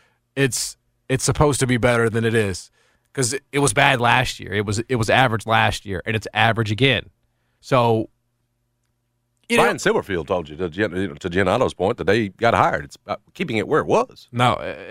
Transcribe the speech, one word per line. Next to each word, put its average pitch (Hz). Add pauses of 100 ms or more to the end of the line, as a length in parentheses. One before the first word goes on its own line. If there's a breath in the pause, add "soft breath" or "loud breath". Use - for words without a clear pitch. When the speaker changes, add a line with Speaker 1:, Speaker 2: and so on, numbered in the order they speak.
(360 soft breath)
Speaker 1:
It's, - (320)
it's 127
supposed 147
to 131
be 123
better 117
than 113
it 113
is 101 (420)
'cause 127
it, -
it 139
was 143
bad 139
last 120
year. 92
It 104
was, 104 (100)
it 131
was 110
average 110
last 110
year, 95
and 113
it's 107
average 110
again. 113 (500)
So 117 (1400)
you 240
Speaker 2:
Brian 202
Speaker 1:
know 147
Speaker 2:
Silverfield 101
told 87
you, 76
to 90
Gin-, 87
you 95
know, 71
to 90
Giannotto's 95
point, 98
the 82
day 101
he 101
got 110
hired, 139
it's 139
about - (140)
keeping 139
it 101
where 143
it 87
was. 202
Speaker 1:
No, 120
uh, 80 (160)